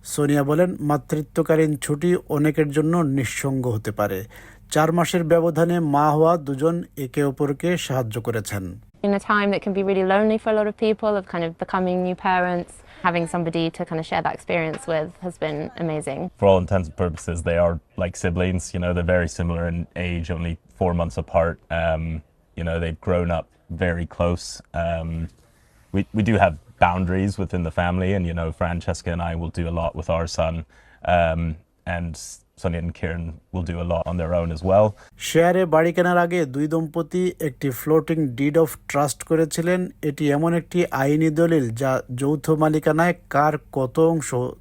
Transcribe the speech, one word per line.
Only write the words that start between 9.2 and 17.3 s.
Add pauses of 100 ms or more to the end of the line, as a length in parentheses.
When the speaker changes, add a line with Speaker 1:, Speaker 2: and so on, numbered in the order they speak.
Speaker 2:
time
that
can
be
really
lonely
for
a
lot
of (100)
people,
of (100)
kind
of (120)
becoming (100)
new (120)
parents, (360)
having
somebody (120)
to
kind
of
share
that
experience
with (160)
has (100)
been (260)
amazing. (200)
Speaker 3:
For
all
intents
and
purposes, (120)